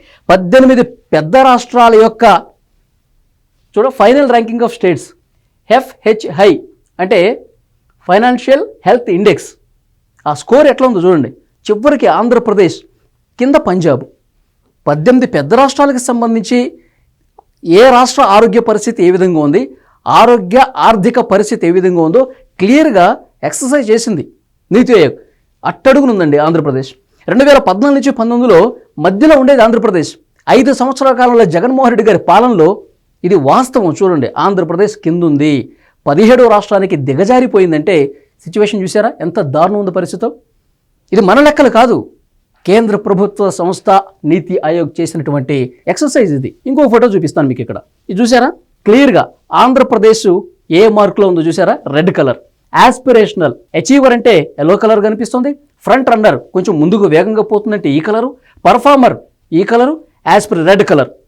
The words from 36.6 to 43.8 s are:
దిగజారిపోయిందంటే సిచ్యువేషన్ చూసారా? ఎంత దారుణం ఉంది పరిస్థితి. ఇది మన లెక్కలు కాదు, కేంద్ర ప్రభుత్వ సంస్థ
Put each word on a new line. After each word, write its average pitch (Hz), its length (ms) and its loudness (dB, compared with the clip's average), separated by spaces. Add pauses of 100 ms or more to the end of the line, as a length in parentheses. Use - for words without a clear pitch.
దిగజారిపోయిందంటే 165 1160 0 (300)
సిచ్యువేషన్ 208 380 -4
చూసారా? 208 380 -2
ఎంత 170 200 -6
దారుణం 170 400 -2
ఉంది 190 100 -6
పరిస్థితి. 180 400 -6 (840)
ఇది 196 80 2
మన 214 200 2
లెక్కలు 294 280 2
కాదు, 220 420 0 (560)
కేంద్ర 214 300 0
ప్రభుత్వ 202 540 -4
సంస్థ 180 400 -6 (340)